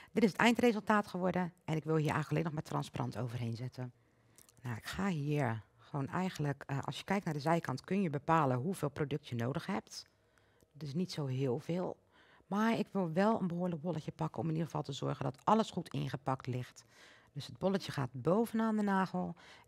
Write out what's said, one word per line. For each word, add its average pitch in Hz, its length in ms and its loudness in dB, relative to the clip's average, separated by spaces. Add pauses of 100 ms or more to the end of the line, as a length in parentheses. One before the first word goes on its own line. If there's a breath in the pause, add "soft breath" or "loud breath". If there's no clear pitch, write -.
(120 loud breath)
Dit 214 100 2
is 214 80 8
het - 100 2
eindresultaat 214 680 4
geworden 180 460 0 (120)
en 156 120 0
ik 156 80 -2
wil 156 120 2
hier 147 160 2
eigenlijk - 180 0
alleen 160 140 2
nog 160 80 -4
maar 147 100 -4
transparant 135 560 -4
overheen 117 380 -4
zetten. 127 360 -8 (680 soft breath)
Nou, 123 140 -6
ik - 100 -12
ga - 220 -2
hier 143 540 0 (280)
gewoon 135 180 -2
eigenlijk, 151 580 -2
eh, 139 160 -2
als - 160 -6
je - 60 -12
kijkt 196 200 0
naar 160 100 -4
de 147 60 -6
zijkant 160 440 0
kun 196 180 0
je 170 80 0
bepalen 143 460 4
hoeveel 151 320 -2
product 147 400 -4
je - 60 -6
nodig 123 320 -2
hebt. - 420 -6 (640 soft breath)
Dat 143 160 -10
is 131 60 -6
niet 180 180 -2
zo 147 140 -2
heel 127 320 0
veel. 175 380 -2 (500 soft breath)
Maar 220 320 2
ik 208 140 0
wil 180 200 0
wel 202 280 4
een 190 60 0
behoorlijk 170 360 -2
bolletje 160 300 -4
pakken - 280 -4
om - 60 0
in 160 60 0
ieder 160 140 0
geval 151 160 -2
te 143 100 -6
zorgen 139 320 -2
dat 135 200 -4
alles 214 260 4
goed 170 180 -6
ingepakt 135 580 -4
ligt. 123 380 -6 (480 loud breath)
Dus - 140 -10
het 131 120 -14
bolletje 185 340 0
gaat 131 200 -2
bovenaan 214 640 2
de 214 60 0
nagel 185 520 0 (340 loud breath)